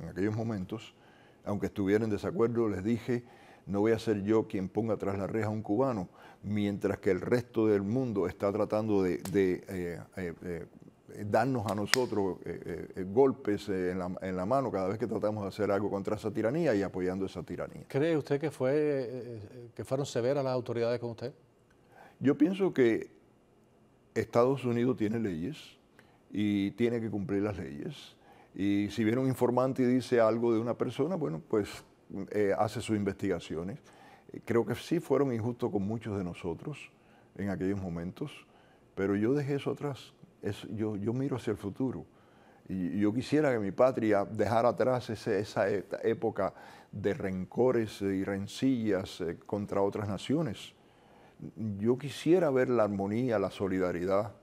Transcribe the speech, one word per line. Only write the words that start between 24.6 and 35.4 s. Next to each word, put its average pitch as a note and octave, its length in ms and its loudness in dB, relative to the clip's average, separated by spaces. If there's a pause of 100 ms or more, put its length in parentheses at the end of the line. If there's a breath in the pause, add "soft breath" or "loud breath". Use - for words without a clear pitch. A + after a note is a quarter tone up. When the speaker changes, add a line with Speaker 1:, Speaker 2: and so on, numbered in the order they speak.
Speaker 1:
Unidos A#2+ 320 0
tiene A2 220 -2
leyes G2 580 -6 (580 soft breath)
y G2+ 360 2
tiene A#2+ 280 0
que A2 120 -4
cumplir G2+ 320 -2
las G#2 140 -2
leyes. D2 600 -10 (380 loud breath)
Y G2+ 340 2
si A#2 140 0
viene A2+ 180 4
un C3+ 60 2
informante B2+ 560 2
y - 20 4
dice B2 340 4
algo A#2 320 4
de A2 80 4
una A#2 160 0
persona, C#3+ 400 -2
bueno, D#3 320 -4
pues, G#2 220 2 (600)
eh, G2+ 260 2
hace A2 240 0
sus A2 160 0
investigaciones. F#2+ 800 -2 (540 loud breath)
Eh, - 120 -12
creo A#2 220 2
que A2+ 80 -4
sí D#3+ 260 -2
fueron C#3 320 2
injustos A#2+ 380 -2